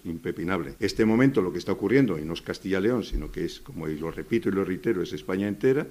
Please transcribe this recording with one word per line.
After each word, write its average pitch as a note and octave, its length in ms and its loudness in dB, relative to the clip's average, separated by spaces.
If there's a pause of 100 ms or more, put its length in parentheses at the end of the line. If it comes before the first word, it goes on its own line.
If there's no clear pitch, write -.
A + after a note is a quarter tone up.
impepinable. E2 720 -4
Este - 240 0
momento, A2+ 380 6
lo F2+ 100 0
que F2 60 -6
está F#2 160 -2
ocurriendo, G#2 440 2
y D2+ 60 -6
no D#2+ 80 -6
es E2+ 100 -6
Castilla F#2+ 380 -2
y F#2+ 40 2
León, A#2+ 200 2
sino - 300 -4
que D#2+ 100 -4
es, - 160 -6
como - 260 -10
lo D#2 260 -4
repito A2+ 360 -2
y F#2+ 60 2
lo G2 100 2
reitero, F#2 400 0
es E2 80 -4
España F#2+ 380 -2
entera, C3 420 2